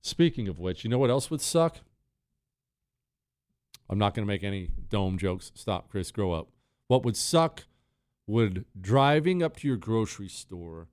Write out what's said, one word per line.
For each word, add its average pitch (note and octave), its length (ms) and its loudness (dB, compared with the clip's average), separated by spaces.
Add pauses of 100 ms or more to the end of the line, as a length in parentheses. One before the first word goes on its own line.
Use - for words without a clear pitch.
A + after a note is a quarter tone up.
Speaking C3+ 460 0
of E2+ 100 -8
which, F2+ 260 -4
you A2+ 60 -2
know B2 80 0
what C3 120 4
else C3 200 0
would D#3 100 -4
suck? E3 380 2 (2000)
I'm G2 100 -2
not G2+ 160 2
gonna G#2+ 120 -2
make G2+ 180 -4
any G2 260 -4 (180)
dome F#2+ 300 0
jokes. F#2 360 -4
Stop, - 360 -6
Chris, F#2+ 200 -4
grow G2 220 -2
up. D#2+ 160 -4 (400)
What B2+ 160 4
would A#2 120 0
suck - 480 0 (640)
would G#2 380 0 (160)
driving D3 640 4
up D#3 160 -2
to D3 100 -2
your B2+ 80 0
grocery G#2+ 520 -2
store E2 640 -14